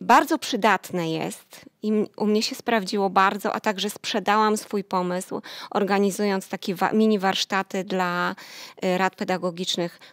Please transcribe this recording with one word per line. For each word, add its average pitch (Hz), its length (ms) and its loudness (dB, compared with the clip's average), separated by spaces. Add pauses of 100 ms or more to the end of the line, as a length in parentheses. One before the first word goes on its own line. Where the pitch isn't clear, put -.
bardzo 269 380 6
przydatne 185 720 0
jest, - 500 -6 (220)
i 214 60 -2
m-, 214 180 2 (100)
u 220 100 0
mnie 214 160 4
się - 120 -4
sprawdziło 202 560 0
bardzo, 196 420 2
a 214 80 -4
także 202 300 -2
sprzedałam 214 680 2
swój 208 280 -6
pomysł, 180 580 -4 (280)
organizując 202 760 0
takie 190 260 -6
wa-, 185 180 0
mini 220 260 4
warsztaty 190 640 -2
dla, 180 500 -2 (500)
y, 185 140 2
rad 185 180 0
pedagogicznych, 180 840 -4 (140)